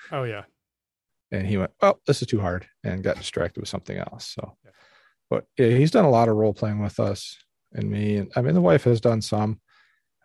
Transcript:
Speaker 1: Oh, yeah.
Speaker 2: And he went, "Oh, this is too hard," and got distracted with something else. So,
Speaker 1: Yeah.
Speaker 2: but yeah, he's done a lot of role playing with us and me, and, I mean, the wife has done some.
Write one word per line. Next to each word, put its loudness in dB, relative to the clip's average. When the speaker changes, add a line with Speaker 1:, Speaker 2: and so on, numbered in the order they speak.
Speaker 1:
Oh, -6
yeah. -10
Speaker 2:
And -4
he 0
went, -2
"Oh, 4
this 0
is -6
too 0
hard," -4
and -6
got 0
distracted -6
with -10
something -10
else. -12
So, -14
Speaker 1:
Yeah. -20
Speaker 2:
but -4
yeah, 4
he's 4
done 4
a 6
lot 6
of 2
role 2
playing -4
with -4
us -4
and -6
me, -2
and, -4
I 0
mean, 2
the 4
wife 4
has 2
done 2
some. -2